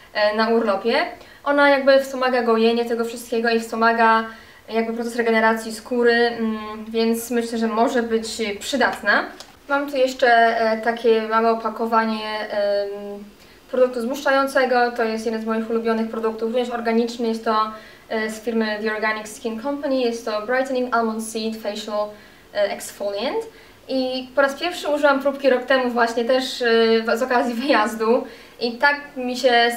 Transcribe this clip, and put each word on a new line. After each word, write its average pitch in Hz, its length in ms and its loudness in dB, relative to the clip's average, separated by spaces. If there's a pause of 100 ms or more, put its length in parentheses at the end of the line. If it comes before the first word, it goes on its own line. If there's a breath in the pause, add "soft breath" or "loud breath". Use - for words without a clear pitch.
(140 loud breath)
e, 208 220 2
na 220 120 0
urlopie. 226 480 0 (480 loud breath)
Ona 285 260 4
jakby 269 300 6
wspomaga 254 440 0
gojenie 226 420 2
tego 233 200 -2
wszystkiego 233 440 -4
i 226 100 2
wspomaga 226 640 2 (460 loud breath)
jakby 226 240 -2
proces 233 220 -6
regeneracji 226 600 0
skóry, 240 380 2
mm, 220 760 -2
więc 226 440 0
myślę, 233 260 -2
że 226 100 0
może 233 360 2
być 226 240 -2 (320)
przydatna. 226 640 0 (460 loud breath)
Mam 285 220 -2
tu 277 60 -4
jeszcze, 262 300 2 (320)
e, 220 180 2
takie 226 500 2
małe 226 240 2
opakowanie, 220 960 -2
em, 202 760 -4 (480 loud breath)
produktu 254 300 2
zmuszającego. 262 880 2
To 240 120 -2
jest 226 220 -2
jeden 226 160 -4
z 220 40 -8
moich 220 240 -2
ulubionych 226 400 0
produktów, 226 320 -4
również 233 280 -2
organiczny. 233 580 -2
Jest 226 180 -4
to, 220 260 0 (380 loud breath)
e, 220 200 -4
z 220 120 -10
firmy 220 420 -2
The 214 120 -2
Organic 214 400 -4
Skin 226 260 -8
Company. 285 340 -2
Jest 233 300 -2
to 214 160 -4
Brightening 247 540 -2
Almond 220 280 -2
Seed 220 340 -6
Facial, 208 500 -6 (460 loud breath)
e, 202 180 0
Exfoliant. 214 680 -6 (480 loud breath)
I 254 480 -4
po 285 60 2
raz 269 120 2
pierwszy 349 340 -6
użyłam 294 320 4
próbki 277 300 2
rok 247 140 4
temu 254 260 2
właśnie 233 360 0
też, 254 360 0
e, 247 40 0 (380)
w, 226 160 0
z 254 40 -2
okazji 247 300 2
wyjazdu. 233 760 0 (340 loud breath)
I 233 100 -2
tak 285 300 2 (160)
mi 254 200 -6
się 240 400 4